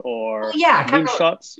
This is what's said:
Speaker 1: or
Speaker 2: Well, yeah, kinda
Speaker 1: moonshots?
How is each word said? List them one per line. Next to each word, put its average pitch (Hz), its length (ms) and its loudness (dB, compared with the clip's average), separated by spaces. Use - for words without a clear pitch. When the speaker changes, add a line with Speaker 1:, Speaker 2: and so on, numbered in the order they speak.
Speaker 1:
or 110 380 -4
Speaker 2:
Well, - 120 -6
yeah, 302 300 2
kinda 156 260 2
Speaker 1:
moonshots? - 500 -2